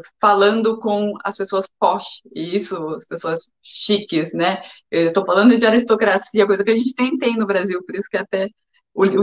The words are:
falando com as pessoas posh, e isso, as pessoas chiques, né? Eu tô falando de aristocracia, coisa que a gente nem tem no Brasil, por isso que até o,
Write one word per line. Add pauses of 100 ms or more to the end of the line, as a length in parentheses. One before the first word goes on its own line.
(200)
falando
com (100)
as
pessoas (120)
posh, (140)
e
isso, (140)
as
pessoas
chiques,
né? (300)
Eu
tô
falando
de
aristocracia,
coisa
que
a
gente
nem
tem
no
Brasil,
por
isso
que
até (440)
o, (200)